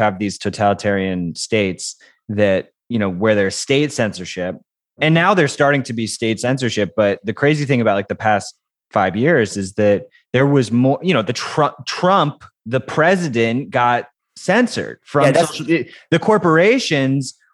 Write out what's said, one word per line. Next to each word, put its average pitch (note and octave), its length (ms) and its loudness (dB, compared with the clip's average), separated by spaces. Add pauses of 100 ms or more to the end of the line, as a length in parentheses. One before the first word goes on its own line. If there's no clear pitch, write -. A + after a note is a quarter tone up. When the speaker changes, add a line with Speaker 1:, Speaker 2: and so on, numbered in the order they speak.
Speaker 1:
have G#2 180 0
these G2+ 120 -4 (120)
totalitarian F#2+ 880 -2 (120)
states G2 360 -2 (580)
that, F#2+ 200 2 (320)
you A#2 80 -2
know, G2 100 -2 (100)
where A2 140 2
there's G2 200 0 (120)
state C#3+ 240 0 (100)
censorship, F#2 520 -6 (500)
and D#3 100 2 (100)
now F#3+ 140 2
there's D3 160 2
starting C#3+ 360 2
to B2 40 -8
be A2+ 140 -4
state A2+ 400 -2
censorship. B2 400 -2 (160)
But G2+ 100 2 (100)
the G#2 180 -6
crazy D3 280 2
thing B2+ 120 2
about, A2 200 2
like, G2 140 -10
the - 140 -12
past G2+ 260 -2 (360)
five F#2 240 0 (100)
years C#3+ 380 2
is F#2 100 -10
that G#2 340 2 (260)
there C3 140 2
was C3+ 240 2
more, C3 360 2
you F#3 60 2
know, A#2+ 80 2 (100)
the A2+ 140 -6
Tru-, - 400 -2
Trump, F3+ 580 0 (320)
the C3 40 0
president C#3+ 880 0
got B2 400 0 (260)
censored F3 600 -2 (140)
from C#3+ 140 2
Speaker 2:
Yeah, C#3+ 60 4
that's D#3+ 180 2
Speaker 1:
social, - 180 -10
the, E3 120 2 (300)
the E3+ 80 2
corporations E3 1040 2 (320)